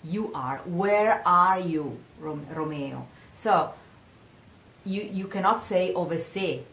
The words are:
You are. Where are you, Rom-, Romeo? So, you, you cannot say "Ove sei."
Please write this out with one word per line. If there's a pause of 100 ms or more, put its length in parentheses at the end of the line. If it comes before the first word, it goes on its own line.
You
are.
Where
are
you, (200)
Rom-,
Romeo? (280)
So, (1080)
you,
you
cannot
say
"Ove
sei."